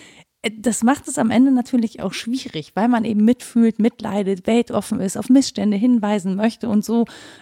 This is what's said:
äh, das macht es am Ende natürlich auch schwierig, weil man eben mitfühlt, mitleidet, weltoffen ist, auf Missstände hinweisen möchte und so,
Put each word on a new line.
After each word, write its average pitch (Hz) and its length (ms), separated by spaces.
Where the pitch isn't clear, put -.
äh, 233 140
das 220 260
macht 254 260
es 277 100
am 233 120
Ende 262 220
natürlich 240 500
auch 185 100
schwierig, - 640
weil 220 140
man 240 160
eben 214 200
mitfühlt, 233 540
mitleidet, 196 680
weltoffen 220 540
ist, 196 160
auf 214 120
Missstände 208 480
hinweisen 208 600
möchte 226 320
und 214 160
so, 233 200